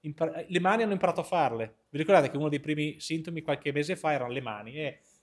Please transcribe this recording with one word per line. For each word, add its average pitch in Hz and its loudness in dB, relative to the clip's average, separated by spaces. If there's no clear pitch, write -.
Impar-, 160 -4
le 175 0
mani 208 4
hanno 208 0
imparato 180 0
a 160 -2
farle. 117 0
Vi 143 -8
ricordate 156 6
che 135 -6
uno 151 0
dei 147 0
primi 151 -4
sintomi 160 -6
qualche 143 -2
mese 147 -2
fa 156 0
erano 127 -2
le 131 -4
mani? 113 -10
Eh, 147 -8